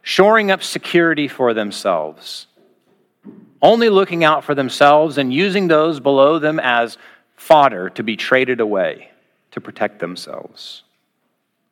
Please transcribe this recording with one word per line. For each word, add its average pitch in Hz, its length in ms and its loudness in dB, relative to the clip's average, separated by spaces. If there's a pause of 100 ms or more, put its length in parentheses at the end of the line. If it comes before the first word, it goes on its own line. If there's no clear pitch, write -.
shoring 208 500 2
up 185 100 -2
security 156 680 -2
for 123 240 -2
themselves, 92 920 -6 (1160)
only 226 260 4
looking 185 380 0
out 151 180 0
for 147 100 -4
themselves 143 640 2
and 131 160 -2
using 185 360 0
those 156 320 0
below 139 360 4
them 151 220 -2
as 120 380 -2 (400)
fodder 120 540 2
to 113 120 -10
be 107 140 -6
traded 123 420 0
away 98 500 -2 (420)
to - 100 -14
protect - 380 -8
themselves. - 840 -14 (880)